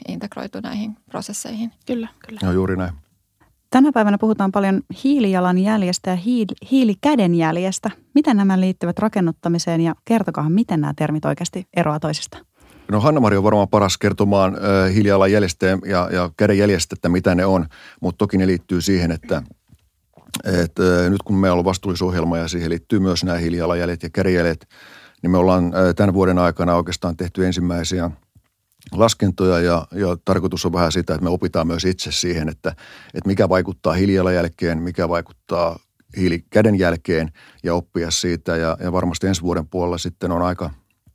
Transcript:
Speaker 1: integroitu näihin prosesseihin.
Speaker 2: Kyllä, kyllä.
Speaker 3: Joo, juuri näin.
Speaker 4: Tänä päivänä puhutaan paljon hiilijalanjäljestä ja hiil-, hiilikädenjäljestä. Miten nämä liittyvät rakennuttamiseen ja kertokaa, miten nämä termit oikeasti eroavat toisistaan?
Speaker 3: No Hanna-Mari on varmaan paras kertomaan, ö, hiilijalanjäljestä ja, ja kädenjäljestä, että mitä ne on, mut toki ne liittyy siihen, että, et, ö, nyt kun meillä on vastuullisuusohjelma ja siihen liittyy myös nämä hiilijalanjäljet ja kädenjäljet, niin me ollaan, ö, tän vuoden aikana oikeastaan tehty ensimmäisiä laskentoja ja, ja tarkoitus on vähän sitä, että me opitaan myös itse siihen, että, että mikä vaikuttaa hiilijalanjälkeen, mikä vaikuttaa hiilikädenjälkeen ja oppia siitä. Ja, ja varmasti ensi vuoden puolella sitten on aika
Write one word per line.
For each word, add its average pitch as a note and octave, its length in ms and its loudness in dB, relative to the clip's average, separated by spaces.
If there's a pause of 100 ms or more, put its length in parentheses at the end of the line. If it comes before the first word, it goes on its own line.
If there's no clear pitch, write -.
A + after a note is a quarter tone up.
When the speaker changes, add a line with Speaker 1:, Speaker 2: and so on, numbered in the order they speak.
Speaker 1:
integroitu G3 520 -12
näihin G#3+ 360 -8 (140)
prosesseihin. G#3+ 640 -10 (140)
Speaker 2:
Kyllä, A3+ 220 -6 (180)
kyllä. G#3+ 160 -16
Speaker 3:
Joo, F#2 100 0
juuri F#2+ 240 0
näin. F2+ 160 -4 (800)
Speaker 4:
Tänä C4 200 4
päivänä G#3 260 2
puhutaan G#3 340 0
paljon G3 280 0 (240)
hiilijalanjäljestä F#3+ 1040 0
ja F#3 60 0
hiil-, G#3+ 540 -4
hiilikädenjäljestä. F#3+ 1200 2 (240)
Miten C#4 220 4
nämä F#3+ 240 4
liittyvät F3+ 380 -2
rakennuttamiseen E3+ 840 0
ja E3 140 0 (100)
kertokaa, F3+ 440 0
miten F3+ 320 2
nämä D3 160 -2
termit D3+ 280 -2
oikeasti E3+ 420 -4 (100)
eroavat D3+ 260 0
toisistaan? - 420 -8 (460)
Speaker 3:
No G#2 100 0
Hanna-Mari A#2+ 360 4
on G2 80 2
varmaan G#2 240 4
paras G2+ 300 2
kertomaan, G2 580 2
ö, G2 320 2
hiilijalanjäljestä G2 800 2
ja, F#2 460 0
ja F2+ 240 -2
kädenjäljestä, G2+ 580 2
että - 140 -4
mitä F2+ 260 2
ne F2+ 120 2
on, F#2 200 2 (340)
mut F2 180 -4
toki G2 200 0
ne F#2 80 2
liittyy F2+ 340 0
siihen, F2 320 0
että, D#2 300 -4 (1000)
et, F2 340 0
ö, F2+ 320 4
nyt G2 120 0
kun G2+ 140 -2
meillä F#2 220 2
on F2 60 0
vastuullisuusohjelma F2+ 720 -2
ja E2 100 -4
siihen E2+ 220 -4
liittyy E2 280 -2
myös F#2 260 0
nämä F2 140 -2
hiilijalanjäljet E2+ 640 -2
ja E2 80 -10
kädenjäljet, F2 580 0 (540)
niin F2 80 0
me F2+ 80 4
ollaan, F2+ 360 4
ö, F#2 200 4
tän G2 200 2
vuoden F#2 240 2
aikana F2 360 2
oikeastaan F2 420 -4
tehty F2+ 300 -2
ensimmäisiä E2+ 640 -2 (840)
laskentoja F#2 680 2
ja, E2+ 320 0
ja F2+ 320 -2
tarkoitus F#2 420 -2
on E2+ 60 -2
vähän F2 200 0
sitä, E2+ 220 -2
että E2 100 -4
me E2+ 60 0
opitaan F2 360 -2
myös E2+ 180 -4
itse F2+ 280 -4
siihen, E2 360 -4
että, D#2 220 -6 (440)
että F#2 120 -8
mikä G2 220 2
vaikuttaa F#2 440 0
hiilijalanjälkeen, F2+ 880 0
mikä F2 260 -4
vaikuttaa E2+ 720 -4 (380)
hiilikädenjälkeen F2 1160 0 (300)
ja E2+ 120 -2
oppia F2 360 -4
siitä. E2+ 460 -2
Ja, E2 240 -2
ja F2+ 120 -4
varmasti F2+ 340 -2
ensi F#2 160 0
vuoden E2+ 260 -4
puolella F2 300 -4
sitten F2 340 -6
on F2 100 0
aika F2 280 -4 (440)